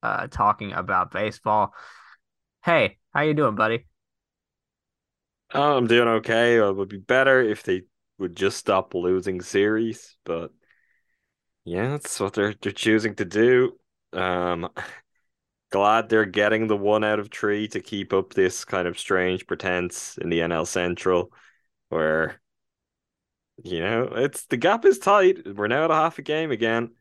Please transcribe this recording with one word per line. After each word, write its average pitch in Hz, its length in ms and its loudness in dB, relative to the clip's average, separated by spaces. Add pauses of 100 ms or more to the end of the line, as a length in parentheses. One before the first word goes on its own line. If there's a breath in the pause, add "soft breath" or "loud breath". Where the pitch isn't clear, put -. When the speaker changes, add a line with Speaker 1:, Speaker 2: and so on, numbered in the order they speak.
Speaker 1:
uh, 101 240 -4
talking 104 460 -2
about 90 400 -2
baseball. 104 600 -2 (920 loud breath)
Hey, 165 340 2 (160)
how 143 60 0
you 151 140 0
doing, 135 200 2
buddy? 110 320 -2 (1700)
Speaker 2:
Oh, 143 220 2
I'm 123 100 2
doing 117 220 6
okay. 113 480 2
It 101 180 4
would 95 140 -4
be 101 100 -16
better 131 420 4
if 107 220 0
they 92 200 -2 (360)
would 90 160 -6
just 98 220 -2
stop - 380 -2
losing 92 480 -2
series, 110 800 -2
but 82 260 -8 (1120)
yeah, 92 260 -4
that's - 280 -8
what 101 140 -2
they're, 104 280 0
they're 101 120 -6
choosing 110 420 0
to 104 100 -6
do. 120 540 2 (340)
Um, 90 580 -2 (480 loud breath)
<laughs> - 520 -20
glad 107 380 2
they're 110 160 4
getting 104 420 0
the 107 100 0
one 104 280 2
out 107 160 0
of 101 100 -10
three 104 380 -4
to - 120 -8
keep 98 320 -8
up 95 220 -2
this 92 300 0
kind 90 240 -4
of 82 100 -8
strange 92 480 -2
pretense 90 720 -6
in 87 120 -6
the 85 120 0
N 85 80 -2
L 82 160 -2
Central, 87 680 -2 (580 soft breath)
where, 80 500 -2 (1200)
you 87 180 -6
know, 113 360 -2
it's, 135 300 -4
the 135 100 -2
gap 196 300 2
is 392 120 6
tight. 190 560 4
We're 208 140 -2
now 151 160 2
at 165 60 0
a 156 40 2
half 160 240 0
a 160 40 -14
game 156 280 -4
again 117 500 0